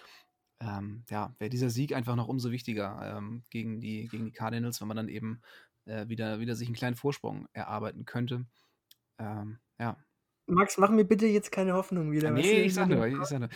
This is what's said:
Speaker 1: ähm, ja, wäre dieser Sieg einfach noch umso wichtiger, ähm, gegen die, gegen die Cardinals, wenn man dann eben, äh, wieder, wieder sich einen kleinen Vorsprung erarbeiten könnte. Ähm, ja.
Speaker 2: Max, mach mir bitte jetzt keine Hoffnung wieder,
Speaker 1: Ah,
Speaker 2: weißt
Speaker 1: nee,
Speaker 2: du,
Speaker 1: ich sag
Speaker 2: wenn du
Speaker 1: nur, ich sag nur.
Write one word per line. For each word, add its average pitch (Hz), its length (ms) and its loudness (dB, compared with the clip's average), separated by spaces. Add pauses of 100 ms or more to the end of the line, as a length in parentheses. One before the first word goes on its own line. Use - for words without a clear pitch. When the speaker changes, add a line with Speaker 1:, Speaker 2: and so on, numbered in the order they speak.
(600)
Speaker 1:
ähm, 104 500 -6
ja, 104 280 -6
wäre 107 120 -6
dieser 127 200 0
Sieg 135 240 -2
einfach 120 200 -2
noch 117 140 0
umso 120 240 -2
wichtiger, 104 640 -6
ähm, 110 340 -8
gegen 113 300 -6
die, 110 280 -6
gegen 110 180 -6
die 110 60 -10
Cardinals, 117 480 -4
wenn 104 80 -6
man 110 80 -4
dann 113 120 -4
eben, 110 320 -6 (460)
äh, 110 220 -8
wieder, 110 320 -4
wieder 117 140 -4
sich 120 140 -6
einen 117 80 -4
kleinen 123 200 -2
Vorsprung 113 560 -4
erarbeiten 107 520 -6
könnte. 123 400 -4 (720)
Ähm, 107 400 -8 (200)
ja. 117 180 -4 (500)
Speaker 2:
Max, 190 320 4
mach 196 120 8
mir 214 140 8
bitte 214 220 6
jetzt 208 260 4
keine 190 220 2
Hoffnung 180 380 0
wieder, 151 180 2
Speaker 1:
Ah, - 40 2
Speaker 2:
weißt 135 100 4
Speaker 1:
nee, 214 160 8
Speaker 2:
du, - 40 6
Speaker 1:
ich 185 100 4
sag 190 140 4
Speaker 2:
wenn 131 120 6
du 113 80 4
Speaker 1:
nur, 139 140 0
ich - 60 0
sag 139 120 -2
nur. 117 160 -2